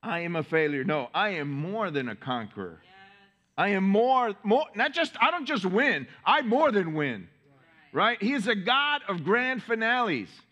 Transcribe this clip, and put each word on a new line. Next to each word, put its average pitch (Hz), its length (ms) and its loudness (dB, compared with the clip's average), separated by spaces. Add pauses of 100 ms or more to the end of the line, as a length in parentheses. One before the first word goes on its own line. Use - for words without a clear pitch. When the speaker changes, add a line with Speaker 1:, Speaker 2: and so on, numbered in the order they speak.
Speaker 1:
"I 170 180 -4
am 170 160 -4
a 160 60 -2
failure." 147 420 0
No, 143 300 -2
I 202 160 0
am 147 200 -6
more 180 400 -4
than 135 180 -4
a 107 80 -8
conqueror. 104 680 -8
Speaker 2:
Yes. - 80 -20 (680)
Speaker 1:
I 175 120 0
am 190 160 0
more, 226 580 4
more, 233 220 4 (100)
not 262 180 0
just, 320 280 -2
I 262 100 6
don't 339 140 -4
just 233 220 -2
win, 185 420 0 (160)
I 262 180 4
more 262 300 2
than 170 220 0
win, 120 340 -4 (640)
Speaker 2:
Right. - 0 -
Speaker 1:
right? 214 300 0
He 233 100 0
is 233 160 -2
a 233 60 2
God 277 540 0
of 175 160 -4
grand 247 380 0
finales. 226 680 0 (240)